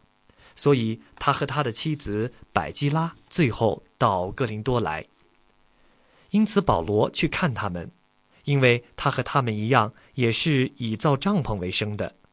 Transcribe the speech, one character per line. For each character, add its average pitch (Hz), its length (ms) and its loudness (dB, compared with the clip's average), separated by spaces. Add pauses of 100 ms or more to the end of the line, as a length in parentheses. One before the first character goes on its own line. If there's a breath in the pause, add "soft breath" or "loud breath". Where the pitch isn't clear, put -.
(540 soft breath)
所 143 220 2
以 113 260 -2 (140 loud breath)
他 - 160 0
和 139 140 -2
他 135 180 -2
的 117 80 -4
妻 156 240 -4
子 110 380 -4 (180 loud breath)
百 76 220 -2
基 143 160 0
拉 160 260 -2 (140)
最 151 200 2
后 110 340 0 (140)
到 95 320 2
哥 110 160 -4
林 107 160 -6
多 120 200 0
来。 78 240 -4 (1300 soft breath)
因 214 140 4
此 202 160 2
保 104 200 2
罗 104 280 2
去 - 200 -2
看 147 240 -2
他 101 160 -4
们， 87 200 -8 (540 soft breath)
因 143 160 2
为 120 240 4 (140 loud breath)
他 - 120 -2
和 127 140 0
他 - 180 0
们 117 140 -2
一 107 140 -2
样 117 240 4 (220 soft breath)
也 117 140 2
是 131 460 2
以 110 220 -4
造 143 180 2
帐 190 260 0
篷 107 160 -4
为 90 140 -4
生 104 240 -2
的， 95 200 -6 (180)